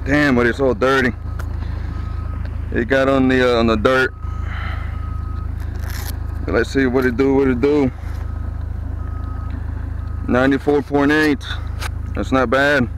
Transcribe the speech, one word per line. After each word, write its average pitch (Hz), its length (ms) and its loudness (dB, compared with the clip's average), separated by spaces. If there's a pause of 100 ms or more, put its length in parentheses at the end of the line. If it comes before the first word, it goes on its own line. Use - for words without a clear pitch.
Damn, 143 300 4
but 120 120 4
it's 117 140 0
all 131 140 4
dirty. 131 380 2 (1600)
It 120 140 0
got 135 200 4
on 135 180 4
the, 127 300 4
uh, - 20 4
on 113 100 4
the 113 80 4
dirt. 127 360 4 (2250)
Let's 113 240 0
see 135 140 2
what 127 220 2
it 123 100 2
do, 135 200 4
what 139 120 4
it 123 140 2
do. 143 280 4 (2500)
Ninety-four 135 540 2
point 143 280 2
eight. 151 320 4 (720)
That's - 180 -2
not 131 180 2
bad. 139 360 4 (120)